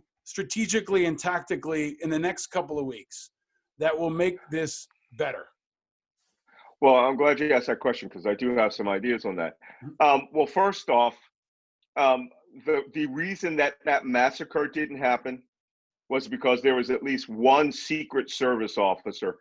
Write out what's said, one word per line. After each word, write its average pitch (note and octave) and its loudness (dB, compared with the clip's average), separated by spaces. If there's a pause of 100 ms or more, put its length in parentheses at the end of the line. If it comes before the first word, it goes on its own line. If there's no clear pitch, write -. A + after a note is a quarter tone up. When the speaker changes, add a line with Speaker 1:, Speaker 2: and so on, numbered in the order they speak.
(240)
Speaker 1:
strategically G3 -2
and D#3+ 0
tactically D#3+ -4
in E3 -6
the D#3 -2
next F3+ -4
couple D3+ -4
of C#3 -4
weeks - -14 (460)
that D#3 2
will E3 0
make F3+ 0 (120)
this D#3+ -6 (240)
better? A#2 -6 (1300)
Speaker 2:
Well, C3 8
I'm B2+ 4
glad D3 2
you D3+ 2
asked B2 2
that A#2 -2
question A2+ -2
'cause F2+ -10
I G#2 2
do B2 -2
have A2 2
some G2+ -4
ideas A2+ -2
on F#2 -4
that. E2 -6 (260)
Speaker 1:
Mm-hmm. D3+ 0
Speaker 2:
Um, C#3 4
well, D3+ 2
first G3 0
off, A#2+ 2 (800)
um, B2+ 2 (340)
the, C#3 0 (100)
the D#3 -2
reason E3 -6
that C#3+ 2 (100)
that C#3+ 2
massacre C3 0
didn't D3 -6
happen B2+ -2 (680)
was C3 -2
because B2 2
there C3+ 6
was B2 0
at B2+ 0
least C3 -4
one C3 4
Secret D3+ -4
Service A2+ -2
officer, G2 -2